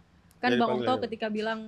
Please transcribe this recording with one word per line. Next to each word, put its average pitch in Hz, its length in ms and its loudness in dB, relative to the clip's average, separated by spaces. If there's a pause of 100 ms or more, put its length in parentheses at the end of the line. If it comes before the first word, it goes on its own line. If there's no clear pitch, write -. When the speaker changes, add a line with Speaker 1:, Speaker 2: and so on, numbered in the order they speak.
(380)
Speaker 1:
Kan 247 120 2
Speaker 2:
Jadi 247 80 4
Speaker 1:
Bang 233 140 4
Speaker 2:
panggilan 226 160 0
Speaker 1:
Okto 262 80 4
Speaker 2:
hidup. - 100 -2
Speaker 1:
ketika 220 220 -6
bilang 220 400 -4